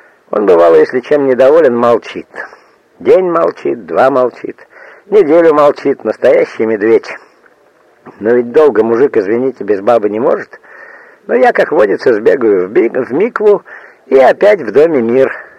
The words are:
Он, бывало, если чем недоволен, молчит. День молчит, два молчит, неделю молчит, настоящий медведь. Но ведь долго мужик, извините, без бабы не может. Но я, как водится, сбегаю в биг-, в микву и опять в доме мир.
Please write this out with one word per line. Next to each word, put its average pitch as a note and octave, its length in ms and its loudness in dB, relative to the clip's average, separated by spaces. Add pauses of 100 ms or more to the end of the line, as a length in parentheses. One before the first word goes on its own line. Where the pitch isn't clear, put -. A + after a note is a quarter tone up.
(300)
Он, G#3+ 160 -4
бывало, E3+ 300 4
если D3+ 260 0
чем D3 240 -2
недоволен, C3 500 2
молчит. A#2+ 520 -4 (720)
День F3+ 300 0
молчит, D#3+ 560 -6
два G#2 260 0
молчит, - 540 -6 (420)
неделю E3 460 2
молчит, C#3+ 520 0
настоящий C3 600 -2
медведь. A2 480 0 (1040)
Но G2+ 100 -2
ведь A#2+ 240 0
долго C3+ 300 4
мужик, A#2 340 0
извините, A#2 480 -4
без G2 160 -4
бабы A2 280 0
не G#2+ 120 -4
может. E3+ 400 -4 (640)
Но A#3 80 -4
я, B3 180 2
как - 180 -2
водится, D#3 420 0
сбегаю G#2 540 0
в G2 40 -14
биг-, G3 260 -2
в B2+ 140 -6
микву G#3 520 0 (420)
и C3 120 0
опять G#3 440 2
в G#2+ 100 -8
доме C#3+ 300 2
мир. B2 300 0 (280)